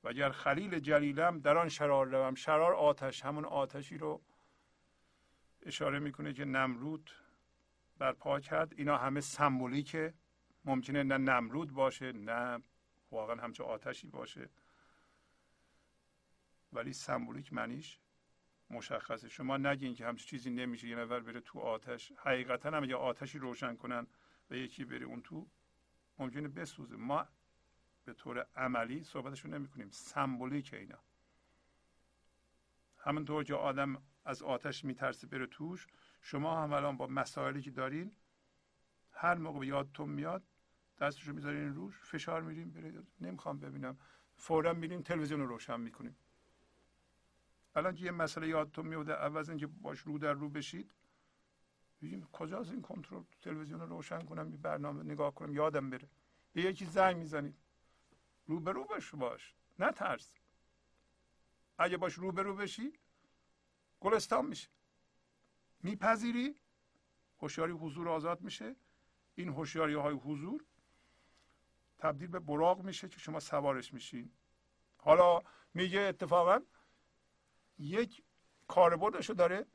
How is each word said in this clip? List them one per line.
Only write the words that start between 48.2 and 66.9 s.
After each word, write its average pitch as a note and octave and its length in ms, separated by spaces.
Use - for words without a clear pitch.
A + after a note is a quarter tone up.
یادتون D#3 400
میفته، D#3 260
عوض D3+ 360
اینکه D3+ 180
باش C#3+ 320
رو D3+ 180
در D3 160
رو D3 160
بشید، C#3+ 440
بگیم E3 300
کجاست F3 400
این A#3+ 100
کنترل؟ F#3 420
تلویزیون D#3 380
رو E3 60
روشن E3 400
کنم، D#3+ 260
یه D#3 60
برنامه D3 460
نگاه D3 320
کنم، D3 180
یادم D3 360
بره. B2+ 200
به E3 80
یکی F#3+ 240
زنگ F#3 320
می‌زنید، D3+ 400
رو D#3+ 140
به D#3+ 120
رو B3+ 140
بش - 300
باش، B2 400
نترس. - 540
اگه F3+ 200
باش F3 160
رو F#3 180
به F#3 120
رو G3 120
بشی، A3 380
گلستان A3+ 460
می‌شه. A#3+ 240
میپذیری، A3+ 720